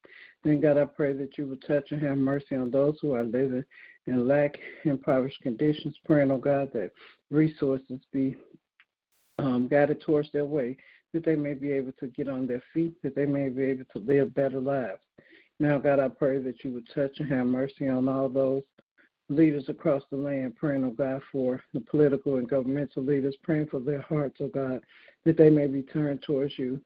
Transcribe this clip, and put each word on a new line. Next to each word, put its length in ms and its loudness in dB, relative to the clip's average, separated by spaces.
Then, 180 4
God, 160 4
I 80 4
pray 280 -2
that 240 -8
you 100 -6
would 180 -10
touch 260 -2
and 100 -4
have 160 -2
mercy 380 0
on 160 -4
those 300 2
who 120 -2
are 100 0
living 420 -2
in 200 0
lack, 300 2
impoverished 560 0
conditions, 540 -2
praying, 260 4
oh 60 2
God, 360 0
that 180 -4
resources 680 0
be, 220 0
um, 280 0
guided 340 2
towards 300 0
their 140 -2
way, 320 -4
that 120 -4
they 100 2
may 180 -2
be 180 -6
able 280 -2
to 80 -8
get 220 -6
on 180 -4
their 160 -6
feet, 200 -2
that 120 -6
they 100 0
may 240 0
be 140 -4
able 300 -2
to 60 -10
live 340 2
better 260 -2
lives. 420 -4
Now, 200 2
God, 200 4
I 80 2
pray 300 0
that 260 -6
you 80 -6
would 220 -10
touch 260 -2
and 120 -4
have 160 0
mercy 420 -2
on 180 2
all 220 0
those 320 0
leaders 380 2
across 420 0
the 80 -6
land, 380 -4
praying, 300 -2
oh 60 -2
God, 300 -4
for 300 -2
the 80 -4
political 560 2
and 100 -2
governmental 560 -2
leaders, 400 0
praying 240 0
for 120 -6
their 220 -4
hearts, 380 -4
oh 80 -4
God, 340 -4
that 100 4
they 140 10
may 180 6
be 140 -2
turned 400 -4
towards 360 -2
you, 280 -4